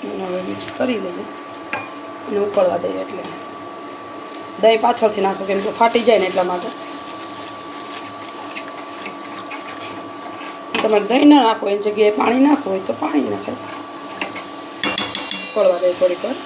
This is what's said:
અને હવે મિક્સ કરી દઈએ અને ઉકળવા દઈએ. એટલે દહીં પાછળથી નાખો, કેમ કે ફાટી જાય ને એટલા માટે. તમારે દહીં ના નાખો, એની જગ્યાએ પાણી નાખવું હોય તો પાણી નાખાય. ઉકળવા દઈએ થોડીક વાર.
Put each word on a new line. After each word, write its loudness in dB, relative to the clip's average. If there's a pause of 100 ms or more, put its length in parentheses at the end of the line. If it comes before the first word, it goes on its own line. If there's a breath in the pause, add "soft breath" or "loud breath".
(100)
અને -6
હવે -4
મિક્સ -8
કરી 0
દઈએ -6 (1040)
અને -2
ઉકળવા 2
દઈએ. -2
એટલે -8 (1400)
દહીં 6
પાછળથી 2
નાખો, 0
કેમ 0
કે -2
ફાટી 4
જાય 6
ને 4
એટલા 2
માટે. -2 (4000)
તમારે 6
દહીં 8
ના 12
નાખો, 2
એની 2
જગ્યાએ 4
પાણી 4
નાખવું 4
હોય -2
તો -2
પાણી 0
નાખાય. -4 (1900)
ઉકળવા 4
દઈએ 4
થોડીક 2
વાર. 0 (120)